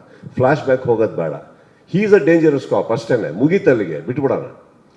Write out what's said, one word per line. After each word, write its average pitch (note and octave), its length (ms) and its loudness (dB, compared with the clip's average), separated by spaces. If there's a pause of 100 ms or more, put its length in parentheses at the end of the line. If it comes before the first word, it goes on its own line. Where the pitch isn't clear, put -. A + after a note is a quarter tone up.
(280)
ಫ್ಲ್ಯಾಶ್ C3 360 0
ಬ್ಯಾಕ್ B2+ 180 0
ಹೋಗೋದು A2 340 0
ಬೇಡ. D#2+ 160 -4 (600)
He G#3 140 0
is G3 100 6
a D3+ 60 2
dangerous D#3 400 2
cop G#2 280 -2
ಅಷ್ಟೇನೆ, A#2 380 -2
ಮುಗೀತಲ್ಲಿಗೆ, G#2+ 760 0
ಬಿಟ್ಬಿಡೋಣ. A#2 400 -4 (500)